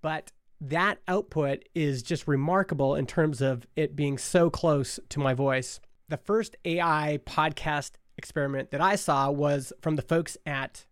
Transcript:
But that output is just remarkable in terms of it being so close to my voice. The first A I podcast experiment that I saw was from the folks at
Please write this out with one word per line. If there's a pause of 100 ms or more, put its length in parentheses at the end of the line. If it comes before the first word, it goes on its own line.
But (300)
that
output
is
just
remarkable
in
terms
of (100)
it
being
so
close (100)
to
my
voice. (280)
The
first (100)
A
I
podcast (220)
experiment
that
I
saw
was
from
the
folks
at